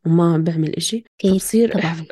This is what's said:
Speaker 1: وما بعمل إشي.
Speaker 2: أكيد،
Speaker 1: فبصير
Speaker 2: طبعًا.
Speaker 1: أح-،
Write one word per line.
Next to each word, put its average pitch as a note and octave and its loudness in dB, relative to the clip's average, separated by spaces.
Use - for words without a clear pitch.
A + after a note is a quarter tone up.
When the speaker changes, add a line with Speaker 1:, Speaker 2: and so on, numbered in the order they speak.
Speaker 1:
وما E3+ 4
بعمل D#3+ -2
إشي. A3+ -6
Speaker 2:
أكيد، F#3+ 2
Speaker 1:
فبصير A3 0
Speaker 2:
طبعًا. F3+ -2
Speaker 1:
أح-، E3 -6